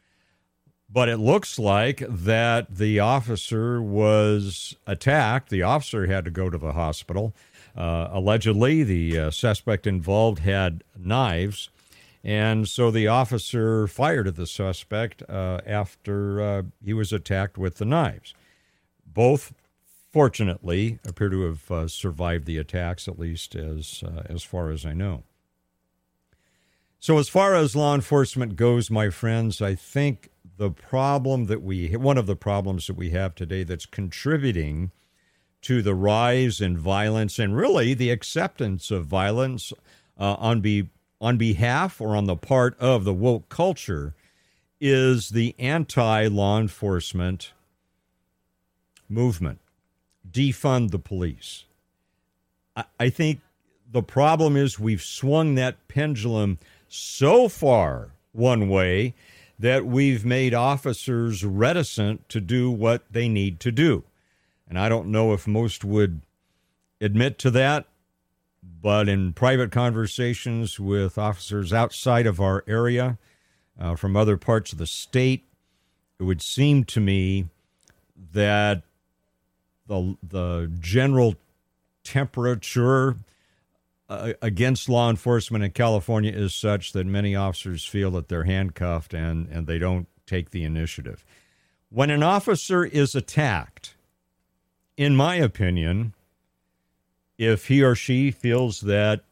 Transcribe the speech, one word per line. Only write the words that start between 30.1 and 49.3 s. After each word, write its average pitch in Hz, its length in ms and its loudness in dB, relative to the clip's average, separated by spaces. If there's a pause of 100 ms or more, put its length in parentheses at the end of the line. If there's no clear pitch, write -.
the 101 140 -2
problem 131 720 -2
that 101 180 -4
we, 90 320 -4
one 135 220 2
of 110 100 2
the 95 80 0
problems 95 520 -2
that 95 100 -8
we 87 140 -6
have 90 240 -2
today 95 280 -6
that's 85 240 -8
contributing 92 1040 -4 (680)
to 123 220 0
the 98 120 0
rise 117 640 2
in 90 180 0
violence 104 600 -2
and 104 160 0
really 135 380 2
the 120 180 0
acceptance 120 800 -4
of 90 140 -2
violence, 107 680 -2 (460)
uh, 101 200 0
on 113 240 2
be-, 101 260 2 (320)
on 117 160 0
behalf 120 640 0
or 107 140 -2
on 104 120 2
the 90 100 0
part 123 420 2
of 123 260 2
the 98 100 0
woke 113 340 0
culture 85 640 -4 (640)
is 131 500 4
the 113 280 0
anti-law 110 1000 2
enforcement 92 920 -4 (1600)
movement. 101 500 0 (720)